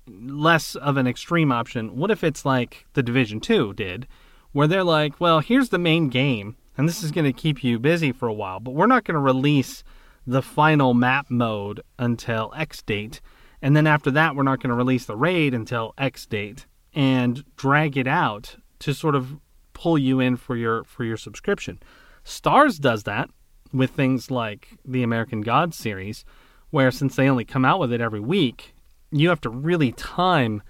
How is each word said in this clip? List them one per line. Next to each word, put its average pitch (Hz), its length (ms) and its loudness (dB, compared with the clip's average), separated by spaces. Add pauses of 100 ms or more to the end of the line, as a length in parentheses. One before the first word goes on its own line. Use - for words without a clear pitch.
less 143 680 0
of 139 200 -2
an 131 120 2
extreme 156 440 0
option, 117 460 -4
what 196 140 0
if 202 120 -2
it's 151 220 -2
like 127 480 -2
The 139 100 2
Division 117 380 0
two 147 320 0
did, 104 340 -8 (460)
where 147 140 4
they're 185 160 2
like, 151 360 2
"Well, 165 220 4
here's 247 280 2
the 190 80 0
main 165 300 2
game, 123 480 -2 (220)
and 139 100 2
this 170 160 -6
is 151 80 -4
gonna 147 220 0
keep 151 300 -4
you 120 140 2
busy 151 360 2
for - 140 -4
a 113 60 -4
while, 98 280 -8
but 127 140 -10
we're 175 100 4
not 247 180 4
gonna 165 160 -2
release 135 640 2 (420)
the 127 160 0
final 151 520 4
map 127 360 2
mode 107 520 -4 (180)
until 117 560 -4
X 156 260 -10
date, 107 380 -6 (420)
and 135 140 4
then 151 120 4
after 147 240 2
that, 151 240 2
we're 139 80 -2
not 135 180 0
gonna 120 140 -2
release 127 300 0
the 107 120 -10
raid 151 360 0
until 113 440 -6
X 135 280 -6
date," 104 420 -8 (260)
and 131 500 2 (140)
drag 143 400 0
it 127 100 0
out 135 480 -2 (240)
to 143 140 -4
sort 151 220 -2
of 135 220 -4 (360)
pull 165 240 0
you 131 240 2
in 127 160 0
for 123 180 -8
your, 113 300 -2
for - 180 -10
your 113 140 -4
subscription. 107 600 -6 (440)
Starz 208 560 2
does 117 240 0
that 107 260 -4 (440)
with 131 180 2
things 131 400 -2
like 113 540 -8
the 127 180 -2
American 113 380 -2
Gods 139 340 0
series, 101 480 -8 (460)
where 135 220 2
since 135 260 -2
they 135 100 4
only 127 160 2
come 131 220 -2
out 170 140 2
with 131 120 -2
it 117 80 -2
every 110 220 -4
week, 135 520 -2 (380)
you 151 180 2
have 170 120 0
to 120 80 -6
really 143 420 0
time 135 800 -2